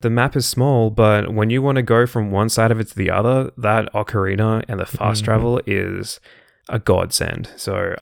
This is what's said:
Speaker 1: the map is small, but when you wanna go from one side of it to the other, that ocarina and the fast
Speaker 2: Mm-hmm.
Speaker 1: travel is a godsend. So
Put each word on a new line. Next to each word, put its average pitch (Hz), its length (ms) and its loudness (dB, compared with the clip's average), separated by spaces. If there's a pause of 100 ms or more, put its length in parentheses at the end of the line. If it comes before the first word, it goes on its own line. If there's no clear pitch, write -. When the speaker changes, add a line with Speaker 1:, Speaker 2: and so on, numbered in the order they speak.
Speaker 1:
the 120 80 0
map 123 260 0
is 131 100 0
small, 123 440 2
but 107 440 2
when 107 160 2
you 127 120 0
wanna 135 200 2
go 117 240 4
from 107 260 -2
one 101 180 2
side 113 220 2
of 110 80 2
it 110 100 -4
to - 60 -18
the 95 140 -2
other, 120 480 0
that 107 360 0
ocarina 107 760 0
and 101 120 -6
the 92 60 -4
fast 107 360 -2
Speaker 2:
Mm-hmm. 104 40 -4
Speaker 1:
travel 113 400 0
is 95 540 -4 (480)
a 113 120 -4
godsend. 87 760 -2
So 95 460 -6